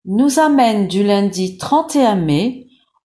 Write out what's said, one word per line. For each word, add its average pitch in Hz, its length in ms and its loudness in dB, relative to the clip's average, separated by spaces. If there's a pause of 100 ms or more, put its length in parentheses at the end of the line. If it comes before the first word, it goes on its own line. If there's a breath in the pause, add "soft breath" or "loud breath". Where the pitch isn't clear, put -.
nous 254 340 0
amènent 240 480 2
du 185 160 -2
lundi 190 540 -2
trente 311 400 -2
et 262 80 4
un 214 100 2
mai 175 520 -2 (420 soft breath)